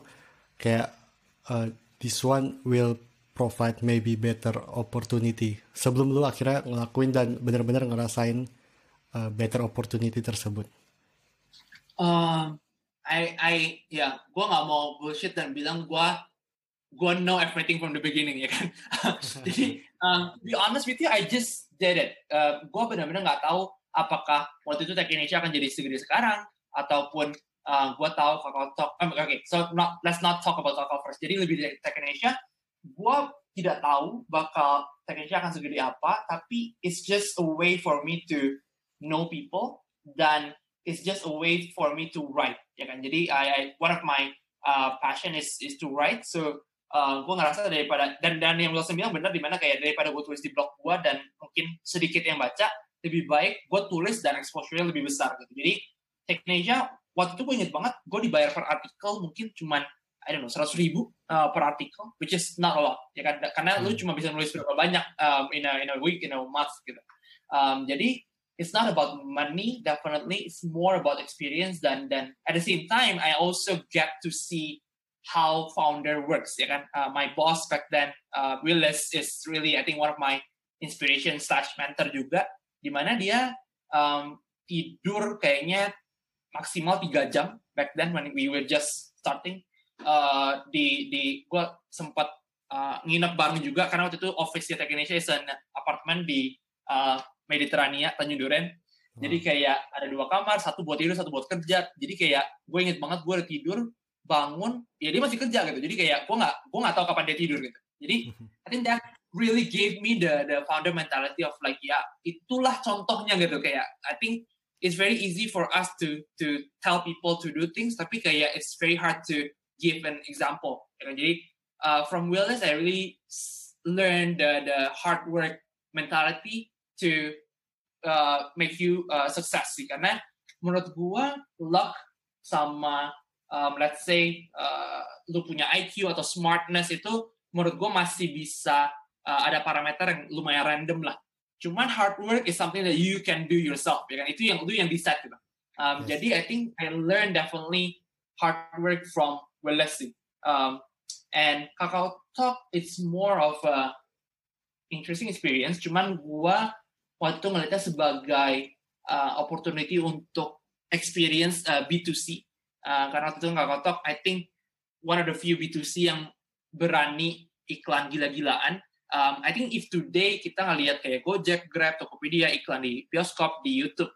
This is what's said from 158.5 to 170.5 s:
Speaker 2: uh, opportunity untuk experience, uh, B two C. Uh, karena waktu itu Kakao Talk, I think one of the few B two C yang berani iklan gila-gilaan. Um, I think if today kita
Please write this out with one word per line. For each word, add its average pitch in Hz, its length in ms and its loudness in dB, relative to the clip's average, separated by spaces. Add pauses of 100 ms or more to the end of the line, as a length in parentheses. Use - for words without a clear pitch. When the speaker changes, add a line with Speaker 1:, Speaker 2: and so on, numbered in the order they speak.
Speaker 2:
uh, 143 220 0 (100)
opportunity 160 560 -2
untuk 160 640 -4 (320)
experience, 165 720 2
uh, 147 240 2
B 170 160 0
two 160 80 0
C. - 320 -8 (400)
Uh, 139 240 0
karena 151 240 -2
waktu - 80 -10
itu 170 80 0
Kakao 143 320 2
Talk, 175 240 0
I 151 160 -2
think 185 280 -2 (520)
one 170 160 2
of 165 80 2
the 160 80 0
few 170 240 2
B 160 120 -4
two 151 120 -4
C 175 240 0
yang 156 240 -2 (400)
berani 165 800 0 (160)
iklan 143 480 -2
gila-gilaan. 143 640 0 (300)
Um, 139 320 2
I 160 160 0
think 240 160 -2
if 190 160 -6
today 180 480 2
kita 185 320 -4